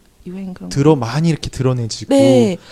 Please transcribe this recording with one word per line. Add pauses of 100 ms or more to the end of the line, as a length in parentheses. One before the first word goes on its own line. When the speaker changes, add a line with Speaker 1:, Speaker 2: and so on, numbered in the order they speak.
(280)
Speaker 1:
유행
그런
Speaker 2:
드러-,
많이
이렇게
드러내지고.
Speaker 1:
네. (140)